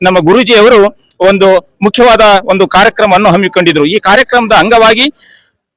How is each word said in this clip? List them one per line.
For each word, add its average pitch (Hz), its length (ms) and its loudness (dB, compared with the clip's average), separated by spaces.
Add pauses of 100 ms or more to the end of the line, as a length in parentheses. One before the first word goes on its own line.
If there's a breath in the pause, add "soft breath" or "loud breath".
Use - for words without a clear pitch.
ನಮ್ಮ 185 160 0
ಗುರೂಜಿಯವರು 208 800 2 (220)
ಒಂದು 190 600 0
ಮುಖ್ಯವಾದ 226 380 0 (240)
ಒಂದು 190 240 -2
ಕಾರ್ಯಕ್ರಮವನ್ನು 202 600 0
ಹಮ್ಮಿಕೊಂಡಿದ್ರು. 175 560 -2
ಈ 180 140 -2
ಕಾರ್ಯಕ್ರಮದ 226 540 -2
ಅಂಗವಾಗಿ 220 500 0 (760 soft breath)